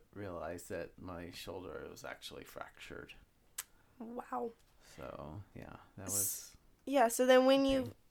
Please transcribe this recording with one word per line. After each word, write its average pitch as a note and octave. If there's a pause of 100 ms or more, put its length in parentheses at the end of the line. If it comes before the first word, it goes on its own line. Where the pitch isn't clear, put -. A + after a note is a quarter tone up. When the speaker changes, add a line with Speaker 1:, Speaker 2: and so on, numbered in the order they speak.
(140)
Speaker 1:
realize F2
that F2 (100)
my F2
shoulder -
was -
actually -
fractured. - (840)
Speaker 2:
Wow. A#3+ (440)
Speaker 1:
So, D2 (140)
yeah, - (220)
that F#2+
was -
Speaker 2:
S-, - (280)
yeah, C4
so B3
then B3+
when C4+
you, C4+ (200)